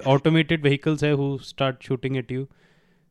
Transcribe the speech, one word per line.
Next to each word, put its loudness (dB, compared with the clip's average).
automated 2
vehicles 0
hai 2
who 0
start -4
shooting -4
at -8
you. -6